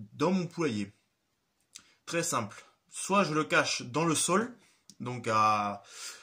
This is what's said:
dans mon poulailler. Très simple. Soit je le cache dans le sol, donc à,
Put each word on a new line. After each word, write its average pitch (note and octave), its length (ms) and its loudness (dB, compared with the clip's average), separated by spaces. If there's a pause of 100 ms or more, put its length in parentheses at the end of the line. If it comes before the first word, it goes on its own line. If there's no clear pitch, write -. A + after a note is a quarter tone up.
(120)
dans D3+ 200 2
mon F3+ 140 0
poulailler. A2+ 460 -4 (1120)
Très E3 200 -2
simple. A#2 380 -4 (280)
Soit G3 340 2
je D3+ 80 -2
le D3+ 120 2
cache D3+ 380 0
dans B2+ 220 -2
le D#3+ 100 2
sol, G3+ 400 0 (460)
donc A#2+ 280 -6
à, G#2+ 540 2 (400)